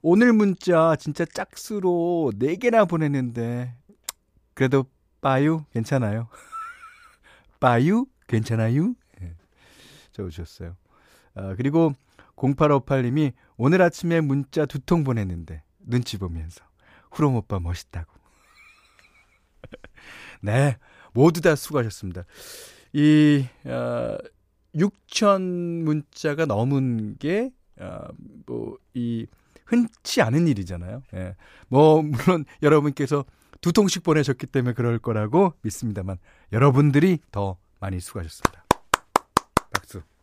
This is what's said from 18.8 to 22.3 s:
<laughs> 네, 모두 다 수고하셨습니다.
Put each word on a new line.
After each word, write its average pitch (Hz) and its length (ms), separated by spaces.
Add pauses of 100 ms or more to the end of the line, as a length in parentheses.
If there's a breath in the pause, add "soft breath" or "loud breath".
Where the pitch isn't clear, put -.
<laughs> - 800
네, 123 360 (360 soft breath)
모두 160 280
다 156 140
수고하셨습니다. 104 680 (680 loud breath)